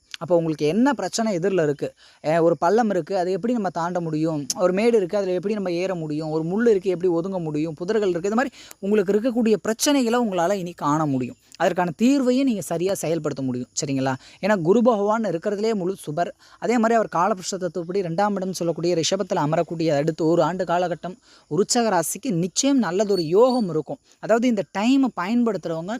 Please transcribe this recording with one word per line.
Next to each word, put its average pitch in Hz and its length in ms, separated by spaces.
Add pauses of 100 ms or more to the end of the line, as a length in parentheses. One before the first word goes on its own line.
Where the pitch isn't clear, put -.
(240)
அப்போ 170 160
உங்களுக்கு 160 340
என்ன 254 260
பிரச்சனை 208 380
எதிரில் 180 300
இருக்கு, 143 200 (360)
அஹ் 160 220
ஒரு 170 180
பள்ளம் 208 300
இருக்கு, 180 280
அதை 180 160
எப்படி 226 200
நம்ம 190 120 (100)
தாண்ட 175 260
முடியும், 156 340 (260)
ஒரு 180 120
மேடு 233 220
இருக்கு, 190 200
அதுல 185 200
எப்படி 208 200
நம்ம 185 120 (100)
ஏற 190 100 (120)
முடியும், 156 320
ஒரு 160 160
முள் 226 220
இருக்கு, 190 220
எப்படி 180 220
ஒதுங்க 185 300
முடியும், 151 340
புதர்கள் 202 320
இருக்கு, 170 180
இந்த 226 80
மாதிரி 277 140 (340)
உங்களுக்கு 202 280
இருக்கக்கூடிய 220 420 (100)
பிரச்சனைகளை 240 560
உங்களால 185 380
இனி 175 120 (120)
காண 151 160 (120)
முடியும், 127 240 (240)
அதற்கான 175 400
தீர்வையும் 262 480
நீங்க 202 220
சரியா 175 220 (100)
செயல்படுத்த 151 440
முடியும், 123 220 (120)
சரிங்களா? 135 320 (300)
ஏன்னா 208 120 (120)
குரு 214 220
பகவான் 214 420
இருக்கிறதுலே 202 400 (100)
முழு 180 120 (120)
சுபர். 170 260 (340)
அதே 220 160
மாதிரி 226 180
அவர் 202 180
காலபுருஷ 185 360 (100)
தத்துவப்படி 180 440
ரெண்டாம் 196 320
இடம் 185 200
சொல்லக்கூடிய 170 320 (100)
ரிஷபத்துல 190 460
அமரக்கூடிய 165 540
அடுத்து 160 300
ஒரு 170 180
ஆண்டு 185 240
காலகட்டம் 175 420 (360)
விருச்சக 214 440
ராசிக்கு 185 360 (120)
நிச்சயம் 262 440
நல்லதொரு 185 380 (120)
யோகம் 240 380
இருக்கும். 151 260 (240)
அதாவது 220 280
இந்த 196 120 (140)
டைமை 254 320 (100)
பயன்படுத்துறவங்க 190 800